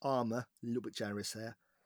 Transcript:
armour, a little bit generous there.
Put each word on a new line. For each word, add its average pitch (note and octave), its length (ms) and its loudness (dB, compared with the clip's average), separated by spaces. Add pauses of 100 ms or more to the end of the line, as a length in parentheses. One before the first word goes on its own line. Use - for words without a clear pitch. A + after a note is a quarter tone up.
armour, B2 440 2 (180)
a - 20 -8
little A#2+ 160 2
bit - 140 -6
generous G2+ 380 -2
there. A2 240 -8 (280)